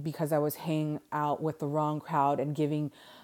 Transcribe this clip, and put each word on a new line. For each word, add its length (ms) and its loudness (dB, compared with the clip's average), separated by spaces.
because 320 -2
I 60 4
was 180 0
hanging 440 -2
out 320 0
with 180 -2
the 60 -2
wrong 320 0
crowd 420 2
and 140 -2
giving 360 0